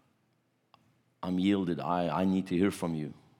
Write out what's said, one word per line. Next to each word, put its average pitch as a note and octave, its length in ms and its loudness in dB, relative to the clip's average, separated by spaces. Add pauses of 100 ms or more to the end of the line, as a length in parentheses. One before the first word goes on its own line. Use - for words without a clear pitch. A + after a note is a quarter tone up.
(1200)
I'm F#2 160 -2
yielded. F#2 420 2
I, F2 280 0
I E2 160 0
need F#2+ 240 0
to F2+ 100 0
hear G2 120 4
from E2+ 240 -4
you. D2+ 200 -8 (260)